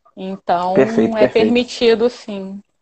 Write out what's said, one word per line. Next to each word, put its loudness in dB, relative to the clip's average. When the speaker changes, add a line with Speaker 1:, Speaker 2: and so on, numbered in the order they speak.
Speaker 1:
Então, -4
Speaker 2:
Perfeito, 2
Speaker 1:
é -4
Speaker 2:
perfeito. 2
Speaker 1:
permitido, 2
sim, -12